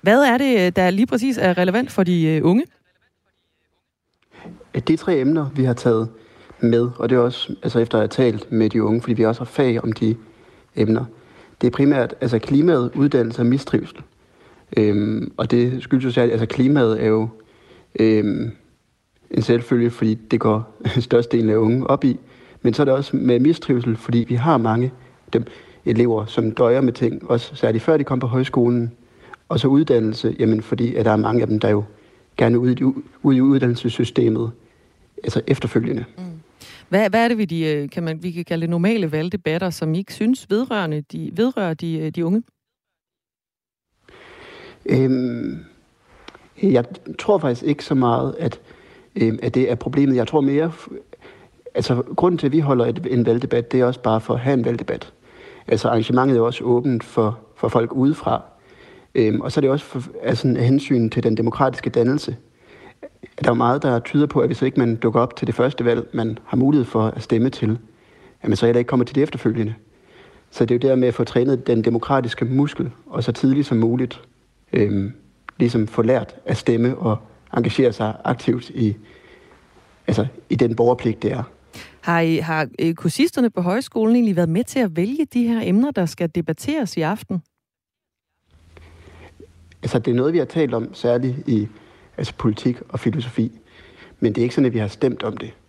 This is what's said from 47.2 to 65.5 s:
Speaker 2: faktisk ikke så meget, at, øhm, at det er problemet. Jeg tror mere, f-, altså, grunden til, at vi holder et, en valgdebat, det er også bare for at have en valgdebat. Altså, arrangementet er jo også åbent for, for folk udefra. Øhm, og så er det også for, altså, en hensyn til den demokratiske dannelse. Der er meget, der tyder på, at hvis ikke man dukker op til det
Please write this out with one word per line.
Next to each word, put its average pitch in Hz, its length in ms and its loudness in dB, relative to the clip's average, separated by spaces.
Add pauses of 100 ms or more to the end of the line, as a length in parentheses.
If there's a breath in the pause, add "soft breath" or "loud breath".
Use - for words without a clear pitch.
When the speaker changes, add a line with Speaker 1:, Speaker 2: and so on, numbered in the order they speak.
Speaker 2:
faktisk 131 260 -2
ikke 143 220 -2
så 143 100 0
meget, 127 440 0
at, 170 200 -4 (560 loud breath)
øhm, 113 280 0
at 113 120 -2
det 127 160 2
er 120 40 0
problemet. 135 400 0
Jeg 117 120 0
tror 151 140 0
mere, 143 360 0
f-, - 180 -18 (800 loud breath)
altså, 120 260 0 (140)
grunden 175 220 2
til, - 80 -4
at 131 60 2
vi 156 80 2
holder 135 260 2
et, 120 240 -4
en 123 160 2
valgdebat, 117 460 0
det 127 80 2
er 123 60 4
også 123 160 -2
bare 110 200 0
for 113 120 -4
at 120 60 -2
have 135 140 0
en 120 120 0
valgdebat. - 480 -6 (540 loud breath)
Altså, - 200 0
arrangementet 123 480 0
er 117 40 4
jo 113 60 2
også 120 180 -4
åbent 123 400 0
for, 110 360 -2 (160)
for - 120 -4
folk 117 260 0
udefra. 135 500 0 (720 loud breath)
Øhm, 110 260 2
og - 100 -8
så - 80 0
er - 20 2
det 139 80 2
også 147 160 -2
for, 127 180 -10 (200)
altså, 123 240 -2
en 123 100 2
hensyn 123 520 2
til 120 140 -2
den 110 140 2
demokratiske 120 520 -2
dannelse. 123 460 0 (1080 loud breath)
Der - 60 2
er 120 40 4
meget, 120 300 0
der 123 160 2
tyder 147 260 0
på, 143 140 -2
at 120 80 2
hvis 135 140 -2
ikke 135 180 0
man 117 160 2
dukker 113 260 0
op 123 140 -2
til - 120 -4
det 131 80 -2